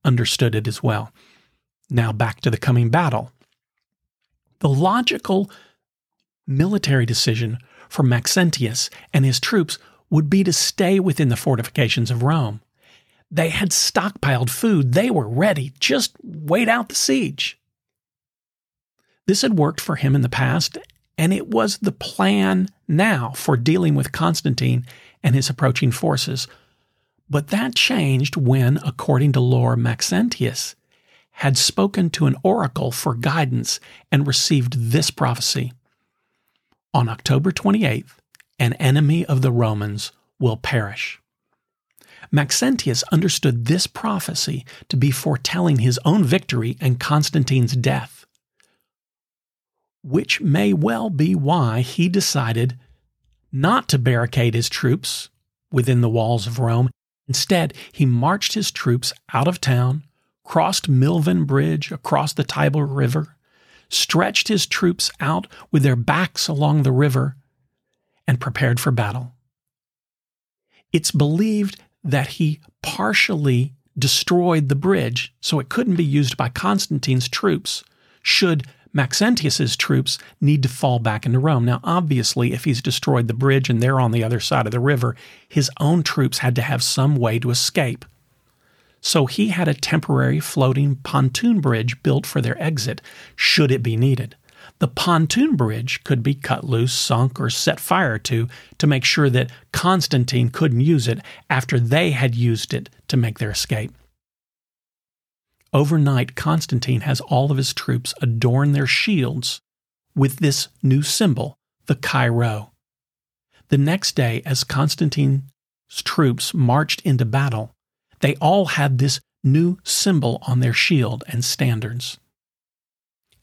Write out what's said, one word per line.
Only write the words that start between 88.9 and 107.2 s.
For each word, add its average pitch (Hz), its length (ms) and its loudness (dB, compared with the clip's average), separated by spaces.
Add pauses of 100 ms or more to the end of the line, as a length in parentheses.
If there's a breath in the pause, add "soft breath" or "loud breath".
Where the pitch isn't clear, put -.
So - 260 2
he 208 220 -2
had 175 200 0
a 147 60 0
temporary 139 640 0
floating 139 580 0
pontoon 143 640 0
bridge 120 420 -2
built 131 220 0
for - 160 -2
their 120 200 -4
exit, 139 400 -4 (340 loud breath)
should - 360 2
it 135 100 0
be 113 140 -2
needed. 123 400 0 (420 loud breath)
The - 100 0
pontoon 175 680 2
bridge 117 480 -2
could 131 180 0
be 135 140 0
cut - 280 -4
loose, 123 300 0
sunk, 127 460 0
or 123 100 -2
set - 300 -2
fire 156 400 0
to, 117 280 -2 (300 loud breath)
to 156 100 2
make 135 180 2
sure 147 240 2
that 123 220 0 (200 loud breath)
Constantine 127 800 0
couldn't 127 320 2
use 139 260 4
it 110 120 -2 (300 loud breath)
after 131 300 0
they 147 320 2
had 123 240 0
used 117 380 0
it - 160 -6 (180)
to 139 100 0
make 117 220 -2
their 107 120 -4
escape. - 400 -6 (1800)
Overnight, 143 600 2
Constantine 127 680 0
has 135 200 -2